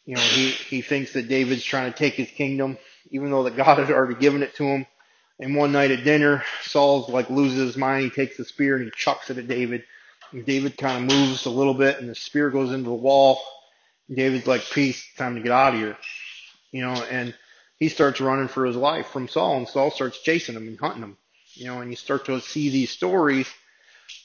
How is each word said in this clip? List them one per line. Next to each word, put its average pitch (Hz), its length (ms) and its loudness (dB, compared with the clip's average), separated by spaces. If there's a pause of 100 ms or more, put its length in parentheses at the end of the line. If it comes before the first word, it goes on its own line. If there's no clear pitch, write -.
You 127 100 -10
know, 123 60 -2
he, 131 300 2
he 127 300 -6
thinks 139 320 -4
that 120 160 -4
David's 131 340 0
trying 131 280 -4
to - 60 -16
take 147 180 2
his 131 140 -4
kingdom, 135 480 -4 (340)
even 139 200 -4
though 135 120 4
that 120 120 -2
God 139 220 6
had 139 140 2
already 131 240 2
given 139 280 4
it 135 120 -6
to 151 100 -4
him. 139 200 -2 (540)
And 135 160 -4
one 147 160 4
night 139 200 4
at 123 120 0
dinner, 147 400 4 (200)
Saul's, 143 460 4
like, 123 200 0
loses 131 300 2
his 127 180 -2
mind. 135 260 0
He 127 60 -2
takes 135 280 -4
the 123 80 -10
spear 139 300 0
and 127 100 -2
he 110 60 -10
chucks - 380 -4
it 127 80 -8
at 120 100 -10
David. 123 360 -4 (500)
And 123 120 -12
David 135 320 -2
kinda 127 220 -2
moves 131 460 2
a 131 60 -2
little 135 240 2
bit, 139 240 2
and 123 100 -10
the 113 60 -12
spear 147 340 -2
goes 131 220 0
into 131 180 -4
the 120 60 -2
wall. 135 440 6 (760)
David's 131 340 0
like, 123 240 2
"Peace, 135 340 0 (100)
time 123 200 -6
to 113 60 -8
get 120 100 -2
out 131 240 6
of 113 40 -2
here." 107 180 -6 (760)
You 131 100 -8
know, 127 120 -4
and 123 420 -6 (420)
he 156 100 0
starts 143 320 2
running 135 280 0
for 131 180 -2
his 123 100 0
life 143 320 0
from 127 200 -8
Saul, 156 300 0
and 123 100 -6
Saul 143 240 0
starts 131 300 -6
chasing 160 340 -2
him 110 120 -12
and 113 120 -16
hunting 143 240 -6
him. 101 140 -16 (360)
You 123 140 -16
know, 123 140 -10
and 123 100 -12
you 120 40 -10
start 139 300 -4
to 131 160 -4
see 147 280 -4
these 131 200 0
stories, 156 580 0 (760)